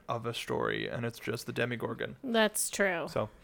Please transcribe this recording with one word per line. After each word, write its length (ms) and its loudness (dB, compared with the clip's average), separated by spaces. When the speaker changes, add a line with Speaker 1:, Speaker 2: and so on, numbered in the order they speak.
Speaker 1:
of 180 -2
a 80 -2
story, 540 0
and 180 -2
it's 140 -4
just 280 -4
the 40 -6
Demogorgon. 720 -2
Speaker 2:
That's 460 2
true. 420 2
Speaker 1:
So 160 0